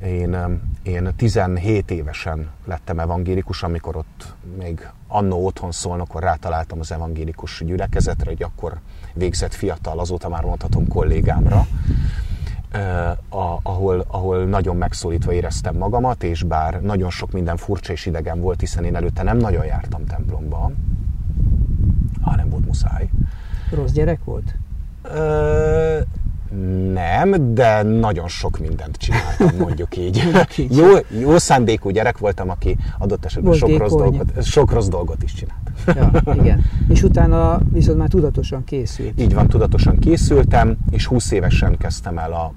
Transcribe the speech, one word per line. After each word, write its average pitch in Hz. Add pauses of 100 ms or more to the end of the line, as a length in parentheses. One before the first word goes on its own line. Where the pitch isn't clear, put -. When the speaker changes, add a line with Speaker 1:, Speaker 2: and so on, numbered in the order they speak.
Speaker 1:
Én, 90
öm, 90 (220)
én 90
tizenhét 98
évesen 78 (180)
lettem 85
evangélikus, 90
amikor 85
ott - (240)
még 85 (180)
annó 95
otthon 92
Szolnokon 87
rátaláltam 82
az 78
evangélikus 80
gyülekezetre, 90
hogy 82
akkor - (340)
végzett 87
fiatal, 82
azóta 90
már 85
mondhatom -
kollégámra, - (1040)
ö, 101 (600)
a-, 87
ahol, 92
ahol 92
nagyon 95
megszólítva 87
éreztem 82
magamat, 117
és 85
bár 80
nagyon 95
sok -
minden 85
furcsa -
és 85
idegen 82
volt, 87
hiszen -
én 87
előtte 85
nem 110
nagyon 90
jártam -
templomba, 78 (1500)
ha -
nem -
volt -
muszáj. - (640)
Speaker 2:
Rossz 139
gyerek 156
volt? - (480)
Speaker 1:
Ö, 156 (920)
nem, 120
de 110
nagyon 107
sok -
mindent 78
csináltam, - (100)
mondjuk 87
így. 92
Speaker 2:
<laughs> -
Mondjuk 175
így. 127
Speaker 1:
Jó, 165 (320)
jó 147
szándékú 117
gyerek 110
voltam, 98
aki 90 (200)
adott 98
esetben -
Speaker 2:
Volt 170
Speaker 1:
sok 156
rossz -
Speaker 2:
gékolnya. 143
Speaker 1:
dolgot, -
sok 135
rossz 113
dolgot 85
is -
csinált. - (140)
Speaker 2:
Ja, 160
igen. 165 (260)
És -
utána 165 (120)
viszont 160
már 151
tudatosan 139
készült. 117
Speaker 1:
Így 113
van, -
tudatosan -
készültem, 127 (140)
és -
húsz -
évesen -
kezdtem 85
el 80
a 82